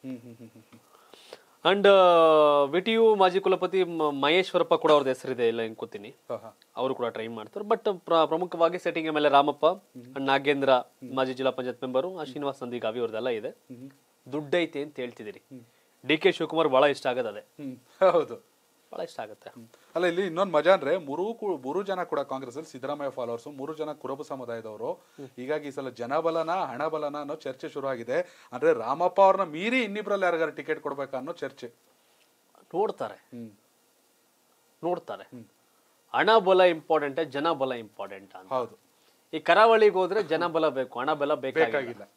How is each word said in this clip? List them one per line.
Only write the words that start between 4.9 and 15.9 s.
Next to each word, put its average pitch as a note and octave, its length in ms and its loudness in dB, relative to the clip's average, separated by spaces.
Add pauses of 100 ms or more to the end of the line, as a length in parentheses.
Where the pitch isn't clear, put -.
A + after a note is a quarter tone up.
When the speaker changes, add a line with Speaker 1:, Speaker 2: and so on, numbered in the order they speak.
Speaker 2:
ಅವ್ರದ್ದು C#3 180 4
ಹೆಸರಿದೆ B2 380 -2
ಇಲ್ಲ A#2 140 -2
ಅನ್ಕೋತೀನಿ. A2+ 460 -10
Speaker 1:
ಹಾ, - 280 -14
ಹಾ. G#2+ 220 -16 (180)
Speaker 2:
ಅವರು C3 180 -2
ಕೂಡ A#2+ 120 -6
ಟ್ರೈ A2+ 220 -8
ಮಾಡ್ತಾರೆ. A#2 360 -10
But A3 160 0
ಪ್ರ-, E3 460 2
ಪ್ರಮುಖವಾಗಿ E3+ 520 0
ಸೆಟ್ಟಿಂಗ್ E3 300 -4
ಎಂ D#3 80 -2
ಎಲ್ D3 100 2
ಎ - 20 6
ರಾಮಪ್ಪ, C#3+ 380 4
Speaker 1:
ಹ್ಮ್. E3 380 -2
Speaker 2:
and C3+ 160 -12
ನಾಗೇಂದ್ರ, C#3 520 2
Speaker 1:
ಹ್ಮ್. B2+ 440 -2
Speaker 2:
ಮಾಜಿ C3 180 -2
ಜಿಲ್ಲಾ C3 160 0
ಪಂಚಾಯತ್ B2+ 320 -8
ಮೆಂಬರು, C#3 360 -2
ಆ D#3 60 -8
ಶ್ರೀನಿವಾಸ್ C#3 380 -8
ನಂದಿಗಾವಿ A#2+ 380 -6
ಅವ್ರದ್ದೆಲ್ಲ A2+ 280 -4
ಇದೆ. A#2 200 -6
Speaker 1:
ಹ್ಮ್ - 300 -18
ಹ್ಮ್. - 540 -20
Speaker 2:
ದುಡ್ಡೈತೆ D3+ 500 -4
ಅಂತ D3+ 140 -12
ಹೇಳ್ತಿದ್ದೀರಿ. A#2+ 460 -12 (100)
Speaker 1:
ಹ್ಮ್. B2+ 80 -18 (460)